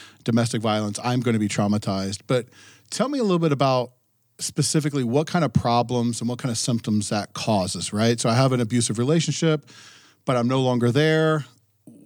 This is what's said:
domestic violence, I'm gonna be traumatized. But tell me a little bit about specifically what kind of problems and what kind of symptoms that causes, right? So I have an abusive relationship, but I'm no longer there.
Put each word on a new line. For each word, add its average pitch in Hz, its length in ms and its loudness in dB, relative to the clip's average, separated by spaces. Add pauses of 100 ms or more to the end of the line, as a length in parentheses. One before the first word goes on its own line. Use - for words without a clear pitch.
(260)
domestic 117 360 0
violence, 107 420 -2
I'm 123 180 0
gonna 113 180 0
be 104 80 0
traumatized. 101 800 -2
But 127 200 -2 (420)
tell 240 180 -2
me 285 120 -4
a 233 40 0
little 180 160 2
bit 165 140 2
about 127 380 0 (480)
specifically 143 680 -2
what 131 220 0
kind 170 180 0
of 120 80 0
problems 120 680 0
and 117 100 -4
what 120 100 -4
kind 127 120 -4
of 110 60 -4
symptoms 107 520 0
that 104 240 -4
causes, 95 600 -2
right? 113 260 2
So - 100 -2
I 113 40 2
have 131 180 4
an 123 80 2
abusive 117 400 0
relationship, 156 720 0 (560)
but 135 100 0
I'm 120 140 2
no 131 120 2
longer 123 300 2
there. 156 540 2 (600)